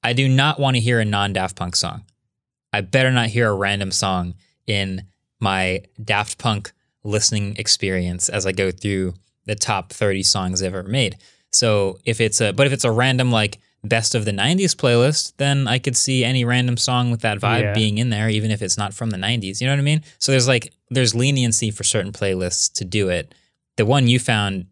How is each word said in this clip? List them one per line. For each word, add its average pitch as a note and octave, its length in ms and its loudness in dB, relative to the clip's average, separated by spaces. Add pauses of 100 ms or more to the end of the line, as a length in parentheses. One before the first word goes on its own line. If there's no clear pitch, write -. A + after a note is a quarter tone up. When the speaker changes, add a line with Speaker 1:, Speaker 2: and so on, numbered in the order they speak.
Speaker 1:
I A#2 80 0
do C3 160 2
not C3+ 320 2
wanna C3 200 2
hear A#2 200 2
a A2 60 2
non-Daft G2+ 500 -2
Punk F2 220 -6
song. - 260 -4 (720)
I G#2 80 -2
better C3 300 2
not A#2+ 180 2
hear A2+ 200 2
a G#2 60 2
random G2 360 0
song F2+ 440 -2 (320)
in F#2+ 360 -2 (360)
my F#2+ 440 0 (200)
Daft G#2 340 -2
Punk G#2 360 -4 (300)
listening G#2 540 -2
experience F2+ 720 -2
as G2 160 -2
I F#2+ 60 0
go F#2+ 200 0
through F#2 420 -2 (320)
the G#2+ 100 -4
top G2+ 380 -2
thirty G2 280 -2
songs F#2 400 0
ever F#2 220 -6
made. G#2 320 0 (360)
So G2+ 540 2
if A2+ 160 -2
it's A2 200 0
a, G#2 100 2
but C3 160 2
if C3+ 60 0
it's C3 120 -4
a A#2 60 2
random, B2+ 400 2
like, G#2+ 280 0 (220)
best A2 320 0
of A2 120 0
the G#2 80 -2
nineties D#3 420 0
playlist, B2 640 2
then C#3 300 0
I A#2+ 120 0
could A#2+ 160 -4
see B2+ 300 0
any B2+ 180 0
random B2 320 2
song A#2+ 360 0
with A#2 100 -2
that G#2 180 0
vibe G#2+ 220 2
Speaker 2:
Yeah. G#2 120 0
Speaker 1:
being G#2+ 240 2
in A#2+ 120 0
there, A2 200 0
even G#2+ 220 0
if G2+ 100 -2
it's F#2+ 160 -4
not G2+ 160 -6
from A2+ 160 -6
the G2+ 80 -4
nineties. G2 440 -4
You B2+ 60 -2
know C3+ 60 2
what C#3+ 60 0
I C#3 40 0
mean? D3+ 200 0 (160)
So - 140 -2
there's, B2+ 160 2
like, B2 240 0 (160)
there's B2 260 0
leniency B2 560 0
for G#2 140 -10
certain G2+ 260 -2
playlists F#2 640 -2
to - 120 -6
do G2 240 0
it. E2+ 240 -4 (440)
The A2 80 2
one C3 240 4
you B2 100 6
found G2+ 520 -2